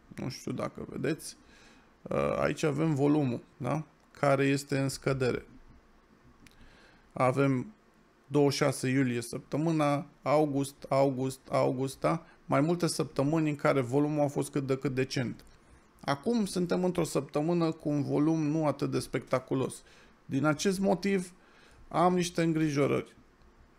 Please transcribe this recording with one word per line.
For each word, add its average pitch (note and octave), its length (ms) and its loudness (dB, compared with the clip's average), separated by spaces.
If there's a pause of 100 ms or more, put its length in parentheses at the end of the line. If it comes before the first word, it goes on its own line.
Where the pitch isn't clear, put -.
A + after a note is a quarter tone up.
(160)
nu - 140 -6
știu - 220 -10
dacă - 380 -8
vedeți, - 480 -6 (640)
uh, - 380 -2
aici D3 240 0
avem D3+ 320 0
volumul, C#3 480 2 (140)
da? D3 280 -4 (260)
Care C#3 320 2
este C#3 340 0
în C3+ 120 0
scădere. C3 560 -2 (1700)
Avem C3 600 2 (540)
douăzeci C#3+ 260 4
și D3 100 0
șase C3+ 240 0
iulie B2+ 340 2
săptămâna, C#3+ 840 -2 (160)
august, C#3 680 0
august, C3+ 500 0 (100)
august, C3+ 500 0
da? D#3+ 260 -2 (200)
Mai C#3 160 2
multe E3+ 260 2
săptămâni D3+ 640 0
în D3 60 -2
care C#3 260 2
volumul D3 420 0
a C#3+ 40 2
fost C#3 240 -4
cât C#3 160 -2
de C3+ 100 0
cât C3+ 180 -4
decent. B2+ 500 -4 (600)
Acum A3+ 400 0
suntem F3+ 380 0
într-o F3 200 2
săptămână D#3+ 680 0
cu D#3 180 -6
un D3 140 0
volum D3 380 2
nu D#3 240 -2
atât C#3+ 260 -2
de C3 80 -2
spectaculos. - 840 -4 (420)
Din C3+ 200 -2
acest F3+ 340 0
motiv G3 540 0 (540)
am F3+ 260 2
niște F3 280 0
îngrijorări. D3 760 0 (640)